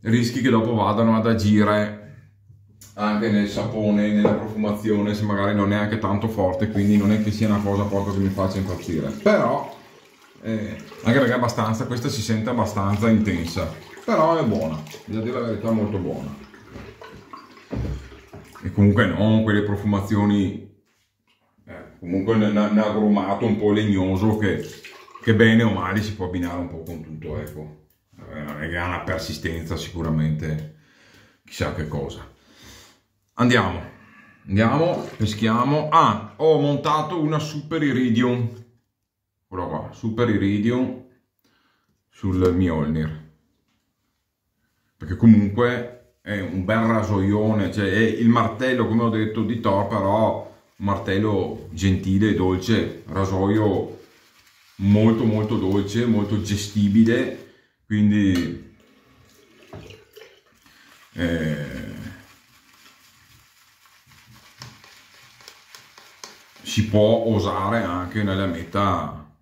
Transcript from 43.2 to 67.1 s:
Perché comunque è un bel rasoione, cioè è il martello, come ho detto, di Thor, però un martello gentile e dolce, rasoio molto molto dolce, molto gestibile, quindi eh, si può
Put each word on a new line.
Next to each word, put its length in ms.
Perché 180
comunque 1080
è 200
un 240
bel 200
rasoione, 880
cioè 160
è 120
il 280
martello, 600
come 160
ho 60
detto, 340
di 160
Thor, 260
però 560
un 80
martello 840
gentile 600
e 40
dolce, 720
rasoio 1000
molto 460
molto 320
dolce, 480
molto 380
gestibile, 1040
quindi 880
eh, 800
si 240
può 440